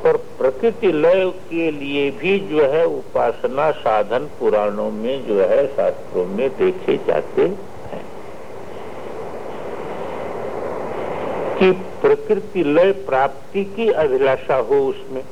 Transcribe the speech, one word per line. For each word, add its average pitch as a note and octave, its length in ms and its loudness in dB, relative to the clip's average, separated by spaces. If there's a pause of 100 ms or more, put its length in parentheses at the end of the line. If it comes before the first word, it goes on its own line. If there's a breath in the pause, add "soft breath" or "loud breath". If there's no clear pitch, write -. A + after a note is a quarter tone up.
पर D#3+ 140 6
प्रकृति F#3 720 0
लय F3 380 4
के E3 420 -4
लिए C#3+ 400 -2
भी F#3+ 280 0
जो D3+ 260 2
है D#3 200 4
उपासना C3 840 0
साधन G#2+ 480 2
पुराणों G#2+ 720 0
में A#2+ 360 -4
जो G#2 140 4
है A2 260 4
शास्त्रों - 580 0
में G#2+ 240 0
देखे - 580 0
जाते E2 340 0
हैं F#3 180 2 (4000)
कि F#3+ 120 6
प्रकृति G3 920 0
लय E3 280 6
प्राप्ति C#3 720 -2
की A3 260 -2
अभिलाषा C3+ 680 2
हो C3 200 2
उसमें C3 560 -2